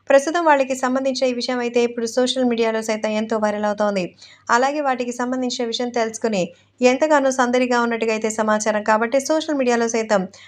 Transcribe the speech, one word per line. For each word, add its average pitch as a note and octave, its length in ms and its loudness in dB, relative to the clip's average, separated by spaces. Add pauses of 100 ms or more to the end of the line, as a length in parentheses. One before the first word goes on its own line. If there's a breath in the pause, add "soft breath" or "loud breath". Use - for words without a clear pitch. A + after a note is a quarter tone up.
ప్రస్తుతం D4+ 380 4
వాళ్ళకి C4+ 320 2
సంబంధించిన C4 500 0
ఈ B3 60 0
విషయం B3 260 -4
అయితే A#3+ 240 0
ఇప్పుడు A#3 240 -2
సోషల్ B3+ 400 0
మీడియాలో A3+ 340 0
సైతం G#3+ 320 -4
ఎంతో A3 240 -2
వైరల్ G#3 300 -2
అవుతోంది. G#3 360 0 (460 loud breath)
అలాగే C4+ 320 2
వాటికి B3 340 -2
సంబంధించిన B3 500 -4
విషయం A#3+ 240 -4
తెలుసుకుని A3 540 -2 (380 soft breath)
ఎంతగానో C4+ 500 4
సందడిగా B3 500 2
ఉన్నట్టుగా A#3 320 0
అయితే A3 180 -2
సమాచారం. G#3+ 520 0
కాబట్టి A3+ 380 2
సోషల్ D#4 360 -2
మీడియాలో A#3+ 300 0
సైతం A3 340 0 (260 loud breath)